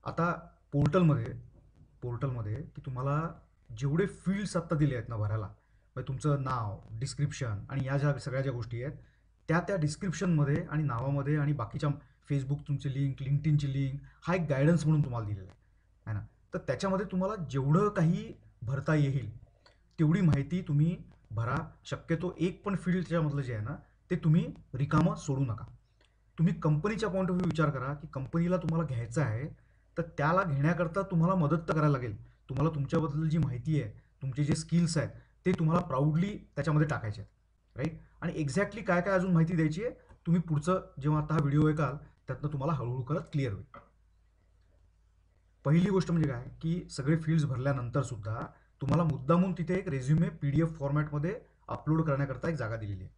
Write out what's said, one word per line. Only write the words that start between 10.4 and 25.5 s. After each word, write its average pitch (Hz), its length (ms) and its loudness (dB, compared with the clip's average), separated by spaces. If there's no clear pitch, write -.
आणि 151 120 0
नावामध्ये 139 540 0
आणि 147 160 2
बाकीच्या 147 380 -2
Facebook 139 380 -2
तुमची 143 260 -2
link, 139 280 -2
LinkedIn-ची 147 500 2
link, 135 280 -2
हा 170 120 0
एक 175 160 0
guidance 147 360 4
म्हणून 151 180 4
तुम्हाला 117 220 -6
दिलेला 95 240 -8
आहे, - 80 -20
है 110 60 -4
ना? 104 140 -6
तर 190 40 -2
त्याच्यामध्ये 190 540 -2
तुम्हाला 190 320 -2
जेवढं 139 440 4
काही 202 460 2
भरता 135 320 0
येईल, 135 480 0
तेवढी 165 220 4
माहिती 156 420 2
तुम्ही 147 340 2
भरा. 117 260 -2
शक्यतो 165 540 -4
एक 175 260 -2
पण 196 120 -2
field 180 240 0
त्याच्यामधलं 151 420 0
जे 120 120 -4
आहे 107 100 -4
ना, 143 120 -6
ते 180 60 0
तुम्ही 160 380 4
रिकामं 156 400 2
सोडू 139 300 -2
नका. 110 200 -4